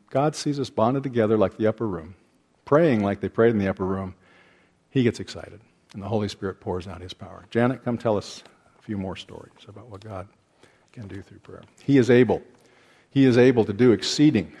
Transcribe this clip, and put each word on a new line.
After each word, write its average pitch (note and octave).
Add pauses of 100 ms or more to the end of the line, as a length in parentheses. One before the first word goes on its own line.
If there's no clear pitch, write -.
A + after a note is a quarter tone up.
God D3
sees C#3+
us B2+
bonded B2+
together A2+
like F#2+
the G#2+
upper A2
room, F2 (500)
praying C#3
like G2+
they G2
prayed A2+
in G#2+
the G2
upper F#2+
room, F#2+ (720)
he C3
gets G#2+
excited, F2+ (320)
and G2+
the G2
Holy G#2
Spirit G2
pours F#2
out F2
his F#2
power. F2+
Janet, A#2+
come A#2+
tell A2
us - (340)
a -
few G#2+
more F#2+
stories - (160)
about G#2+
what G2
God G2 (640)
can A2
do G2
through G#2
prayer. F2 (180)
He C#3
is A#2+
able. A#2+ (680)
He C#3
is B2
able B2
to G2+
do A#2+
exceeding A#2+